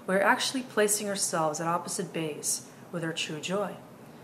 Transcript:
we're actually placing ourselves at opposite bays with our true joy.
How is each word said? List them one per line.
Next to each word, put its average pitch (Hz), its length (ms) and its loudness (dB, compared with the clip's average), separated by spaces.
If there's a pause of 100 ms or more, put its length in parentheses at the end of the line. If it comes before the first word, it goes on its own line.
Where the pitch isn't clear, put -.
we're 190 160 4
actually 247 400 4
placing 208 460 2
ourselves 165 540 2
at 165 60 0
opposite 175 440 0
bays 156 520 -2 (280)
with 175 100 -4
our 160 120 -2
true 156 260 -4
joy. 180 360 -2 (480)